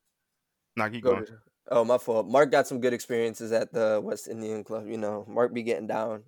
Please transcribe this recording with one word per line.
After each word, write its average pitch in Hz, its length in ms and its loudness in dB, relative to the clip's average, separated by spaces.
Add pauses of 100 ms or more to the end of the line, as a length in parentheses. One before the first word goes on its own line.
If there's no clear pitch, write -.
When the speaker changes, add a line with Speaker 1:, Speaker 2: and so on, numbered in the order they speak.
(760)
Speaker 1:
Nah, 107 140 -2
keep 113 140 -8
Speaker 2:
Go 123 100 4
Speaker 1:
going. 98 100 -2
Speaker 2:
ahead. 107 140 -14 (320)
Oh, 120 140 6
my 120 140 4
fault. 113 320 0
Mark 135 220 6
got 139 160 4
some 135 120 -6
good 120 140 2
experiences 117 580 -2
at 113 220 0
the 107 280 2
West - 280 -8
Indian 110 340 -8
Club. 110 240 -10
You 113 100 -8
know, 104 300 -6
Mark 117 260 0
be 120 100 -6
getting 110 240 -2
down. 110 400 -4